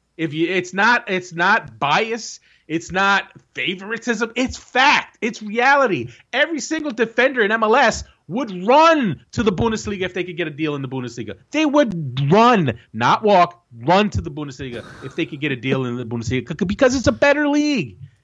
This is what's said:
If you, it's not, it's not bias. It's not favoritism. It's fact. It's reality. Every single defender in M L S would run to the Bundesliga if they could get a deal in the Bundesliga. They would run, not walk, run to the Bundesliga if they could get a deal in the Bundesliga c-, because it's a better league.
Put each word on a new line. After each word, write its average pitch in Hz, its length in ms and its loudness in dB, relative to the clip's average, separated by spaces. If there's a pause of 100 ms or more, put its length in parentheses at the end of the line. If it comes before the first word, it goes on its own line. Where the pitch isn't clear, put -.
(160)
If 160 160 -4
you, 160 160 0
it's 180 240 -4
not, 220 380 2
it's 180 240 -6
not 170 440 0
bias. 220 640 -2 (280)
It's 160 240 -6
not 196 320 2 (300)
favoritism. 214 840 -4
It's 254 200 -4
fact. - 640 0
It's 214 220 -6
reality. 233 680 2 (240)
Every 294 280 -2
single 302 320 -6
defender 240 500 0
in 202 100 2
M 226 100 0
L 220 140 4
S 247 280 2 (240)
would 190 380 -6
run 285 640 4
to 247 100 -4
the 208 100 2
Bundesliga 208 500 -2
if 180 120 -6
they 180 100 -4
could 180 140 -12
get 170 80 -2
a 156 40 -8
deal 151 260 -4
in 139 40 -6
the 135 80 -8
Bundesliga. 123 480 -8 (140)
They 311 160 0
would 165 640 0
run, 208 460 4 (140)
not 139 320 0
walk, 190 400 4 (120)
run 180 340 2
to 196 120 -4
the 165 80 -8
Bundesliga 139 560 -10 (180)
if 131 120 -12
they 160 100 -2
could 147 140 -12
get 147 120 -2
a 131 40 -4
deal 135 280 -2
in 120 120 -4
the 123 100 -8
Bundesliga 120 420 -4
c-, 175 160 -4
because 247 300 2
it's 269 140 0
a 254 40 0
better 285 360 2
league. 285 500 0 (260)